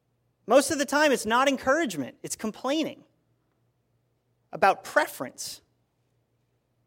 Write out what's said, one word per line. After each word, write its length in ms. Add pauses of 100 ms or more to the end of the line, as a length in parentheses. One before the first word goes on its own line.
(480)
Most 240
of 80
the 60
time, 260
it's 160
not 200
encouragement, 760
it's 120
complaining 680 (1500)
about 300
preference. 760 (1300)